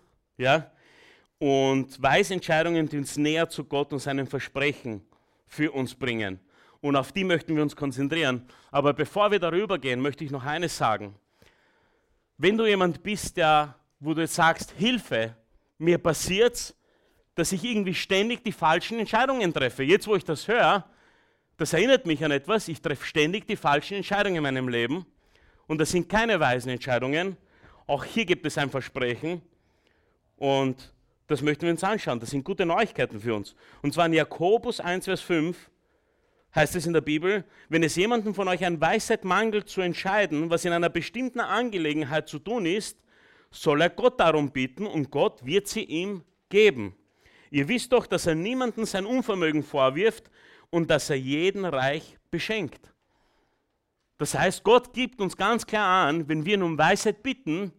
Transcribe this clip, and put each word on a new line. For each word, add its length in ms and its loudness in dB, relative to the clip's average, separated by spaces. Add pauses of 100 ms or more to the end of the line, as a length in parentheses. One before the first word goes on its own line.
(380)
ja? 340 2 (680)
Und 640 2
weise 340 2
Entscheidungen, 520 0
die 100 -6
uns 200 -6
näher 320 2
zu 140 -10
Gott 280 -4
und 80 -6
seinen 280 -4
Versprechen 760 -4 (460)
für 240 -2
uns 240 -4
bringen. 440 -4 (420)
Und 140 0
auf 160 -2
die 120 -2
möchten 320 0
wir 80 2
uns 120 -2
konzentrieren. 680 -2 (240)
Aber 240 2
bevor 380 0
wir 80 4
darüber 400 0
gehen, 220 -2
möchte 220 -4
ich 80 -8
noch 140 -8
eines 320 -4
sagen. 380 -2 (1200)
Wenn 200 2
du 80 2
jemand 380 2
bist, 340 -6
der, 380 4 (240)
wo 140 -4
du 80 0
jetzt 140 -4
sagst, 360 2
„Hilfe, 640 -2 (420)
mir 200 2
passiert's, 800 0 (600)
dass 160 -2
ich 120 -4
irgendwie 320 -2
ständig 480 -2
die 80 -4
falschen 480 0
Entscheidungen 540 0
treffe.“ 300 -2
Jetzt, 240 4
wo 80 2
ich 80 -2
das 240 -6
höre, 400 2 (680)
das 160 -2
erinnert 320 4
mich 180 0
an 80 2
etwas, 360 0
ich 140 -8
treffe 240 -6
ständig 420 0
die 80 -4
falschen 400 0
Entscheidungen 420 -2
in 60 -2
meinem 240 -2
Leben. 380 -2 (600)
Und 120 -2
das 120 2
sind 180 0
keine 300 2
weisen 300 2
Entscheidungen. 680 -2 (480)
Auch 180 -2
hier 220 -2
gibt 200 0
es 120 -4
ein 120 -2
Versprechen. 720 -4 (920)
Und 580 0 (340)
das 140 -2
möchten 220 0
wir 80 2
uns 120 -2
anschauen. 360 -2
Das 120 -10
sind 120 -2
gute 220 -2
Neuigkeiten 540 0
für 160 -2
uns. 200 -8 (260)
Und 120 -2
zwar 140 2
in 60 2
Jakobus 680 0
eins, 260 -4
Vers 160 -4
fünf 480 -2 (840)
heißt 200 2
es 100 -4
in 80 0
der 80 4
Bibel, 420 -2 (240)
„Wenn 140 0
es 140 0
jemandem 400 0
von 120 -2
euch 160 -2
an 160 -2
Weisheit 460 0
mangelt 420 0
zu 140 -4
entscheiden, 720 0
was 140 0
in 60 0
einer 180 2
bestimmten 500 -6
Angelegenheit 920 -2
zu 80 -10
tun 300 -4
ist, 320 -4 (500)
soll 320 0
er 80 4
Gott 300 0
darum 320 4
bitten 340 -4
und 240 -4
Gott 340 0
wird 240 0
sie 160 -6
ihm 400 -6 (260)
geben. 460 4 (540)
Ihr 180 0
wisst 240 -2
doch, 140 4
dass 220 -2
er 80 2
niemandem 500 -4
sein 200 -4
Unvermögen 580 0
vorwirft 680 0 (400)
und 220 0
dass 180 2
er 80 0
jeden 480 0
reich 520 -2 (120)
beschenkt.“ 640 -6 (1300)
Das 160 -2
heißt, 280 0
Gott 300 4
gibt 280 -6
uns 140 -2
ganz 300 0
klar 420 2
an, 220 0
wenn 160 -2
wir 80 0
ihn 80 2
um 160 -2
Weisheit 460 2
bitten, 560 -6